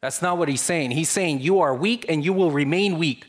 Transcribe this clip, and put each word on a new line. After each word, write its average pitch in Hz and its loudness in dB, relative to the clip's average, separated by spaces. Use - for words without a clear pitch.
That's 131 -6
not 180 0
what 165 0
he's 131 -2
saying. 156 -2
He's 151 -2
saying 170 0
you 180 2
are 143 2
weak 208 -2
and 156 0
you 180 0
will 185 2
remain 160 0
weak. 151 -2